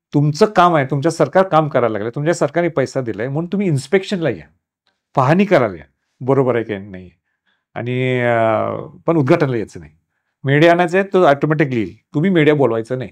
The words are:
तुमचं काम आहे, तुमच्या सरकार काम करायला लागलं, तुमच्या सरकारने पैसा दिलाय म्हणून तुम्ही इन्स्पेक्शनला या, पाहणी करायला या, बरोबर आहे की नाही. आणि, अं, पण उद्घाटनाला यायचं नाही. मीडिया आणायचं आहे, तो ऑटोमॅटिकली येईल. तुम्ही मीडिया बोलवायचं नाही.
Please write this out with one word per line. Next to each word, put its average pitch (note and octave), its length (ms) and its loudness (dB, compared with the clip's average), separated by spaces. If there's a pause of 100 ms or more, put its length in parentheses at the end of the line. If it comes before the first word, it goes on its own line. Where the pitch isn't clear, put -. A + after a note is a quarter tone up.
(140)
तुमचं D3+ 320 2
काम F3 300 4
आहे, C#3 100 0
तुमच्या D3 260 -2
सरकार F#3 360 2
काम D#3 200 2
करायला A#2+ 260 0
लागलं, G#2+ 160 -6
तुमच्या D3+ 240 -2
सरकारने E3 360 -2
पैसा C#3 320 -2
दिलाय A2 260 -6
म्हणून D#3+ 240 -6
तुम्ही G3+ 160 -2
इन्स्पेक्शनला E3+ 640 -2
या, F2+ 180 -8 (680)
पाहणी D#3+ 300 2
करायला B2+ 300 2
या, D#2 100 -20 (360)
बरोबर B2+ 340 2
आहे A2+ 80 -2
की A2 140 -8
नाही. F#2 320 -16 (640)
आणि, B2+ 460 -4
अं, A2 840 -2
पण E3 120 0
उद्घाटनाला C#3+ 380 2
यायचं F#2+ 240 -8
नाही. D2+ 120 -20 (520)
मीडिया D3 280 4
आणायचं F3 280 2
आहे, G3 140 -2
तो F#3 100 4
ऑटोमॅटिकली D3 520 2
येईल. G#2 200 -4 (180)
तुम्ही E3+ 180 0
मीडिया D3+ 240 4
बोलवायचं A#2+ 420 -2
नाही. A2+ 140 -10